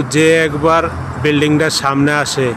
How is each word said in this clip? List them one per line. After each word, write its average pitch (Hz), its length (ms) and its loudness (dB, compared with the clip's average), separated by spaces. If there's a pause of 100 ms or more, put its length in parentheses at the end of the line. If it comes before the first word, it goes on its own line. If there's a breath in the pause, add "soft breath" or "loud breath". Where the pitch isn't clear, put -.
(100)
যে 156 160 2 (100)
একবার 160 460 0 (400)
বিল্ডিংটার 151 480 2
সামনে 139 420 0
আসে 139 340 -2 (100)